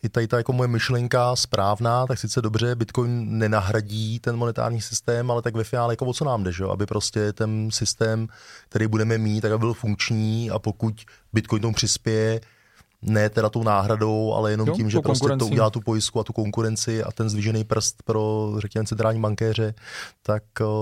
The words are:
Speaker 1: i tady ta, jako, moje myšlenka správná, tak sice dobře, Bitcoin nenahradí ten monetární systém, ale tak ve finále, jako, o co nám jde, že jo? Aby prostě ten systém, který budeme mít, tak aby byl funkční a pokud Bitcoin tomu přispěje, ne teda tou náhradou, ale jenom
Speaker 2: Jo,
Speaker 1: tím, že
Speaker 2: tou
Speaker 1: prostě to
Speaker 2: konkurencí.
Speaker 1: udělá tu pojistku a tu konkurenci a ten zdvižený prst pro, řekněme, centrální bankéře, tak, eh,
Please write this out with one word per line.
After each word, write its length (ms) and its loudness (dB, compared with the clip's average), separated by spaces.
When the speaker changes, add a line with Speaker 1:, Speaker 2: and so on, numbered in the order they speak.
Speaker 1:
i 60 0
tady 180 0
ta, 100 0
jako, 160 0
moje 140 2
myšlenka 680 2
správná, 720 0
tak 120 -2
sice 220 -2
dobře, 340 0
Bitcoin 640 -2
nenahradí 800 0
ten 160 -2
monetární 460 -2
systém, 500 -2
ale 100 0
tak 140 -2
ve 80 0
finále, 300 0
jako, 120 -2
o 80 -2
co 120 -2
nám 180 0
jde, 80 0
že 120 -2
jo? 60 -2
Aby 160 0
prostě 480 0
ten 380 -2
systém, 560 0
který 180 2
budeme 300 2
mít, 240 0
tak 100 0
aby 80 2
byl 140 0
funkční 800 -2
a 80 -2
pokud 420 -4
Bitcoin 280 0
tomu 120 0
přispěje, 680 0
ne 240 4
teda 200 2
tou 140 -2
náhradou, 680 2
ale 180 2
jenom 160 2
Speaker 2:
Jo, 80 2
Speaker 1:
tím, 140 0
že 80 2
Speaker 2:
tou 40 2
Speaker 1:
prostě 220 2
to 60 4
Speaker 2:
konkurencí. 220 0
Speaker 1:
udělá 180 4
tu 120 -6
pojistku 380 0
a 40 0
tu 100 -6
konkurenci 720 0
a 80 -6
ten 180 -2
zdvižený 340 0
prst 400 -2
pro, 540 0
řekněme, 280 -2
centrální 360 0
bankéře, 520 0
tak, 220 -2
eh, 40 2